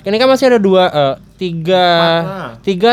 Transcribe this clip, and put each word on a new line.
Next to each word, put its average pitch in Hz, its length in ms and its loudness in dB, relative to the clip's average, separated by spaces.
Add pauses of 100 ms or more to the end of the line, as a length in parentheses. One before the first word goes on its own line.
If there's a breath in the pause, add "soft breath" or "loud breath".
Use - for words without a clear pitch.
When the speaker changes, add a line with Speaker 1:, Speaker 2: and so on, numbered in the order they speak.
Speaker 1:
Ini 208 160 -2
kan 262 80 2
masih 262 240 2
ada 233 80 2
dua, 185 320 2
eh, 139 220 0 (260)
tiga, 180 480 -2
Speaker 2:
Empat 170 400 0
lah. 180 220 -10 (100)
Speaker 1:
tiga 196 320 -2